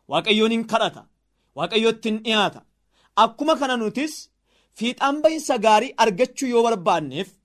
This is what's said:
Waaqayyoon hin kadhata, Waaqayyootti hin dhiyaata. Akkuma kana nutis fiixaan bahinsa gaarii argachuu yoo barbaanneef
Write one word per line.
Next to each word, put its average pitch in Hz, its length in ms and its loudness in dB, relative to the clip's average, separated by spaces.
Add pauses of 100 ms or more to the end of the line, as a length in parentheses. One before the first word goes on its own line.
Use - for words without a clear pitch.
Waaqayyoon 214 440 2
hin 226 140 -2
kadhata, 220 360 -2 (540)
Waaqayyootti 220 520 -2
hin 214 140 -2
dhiyaata. 208 380 -2 (560)
Akkuma 233 400 2
kana 262 200 -2
nutis 247 380 -4 (640)
fiixaan 269 440 -2
bahinsa 311 360 2
gaarii 214 380 4
argachuu 226 520 0
yoo 233 140 2
barbaanneef 175 680 -2 (160)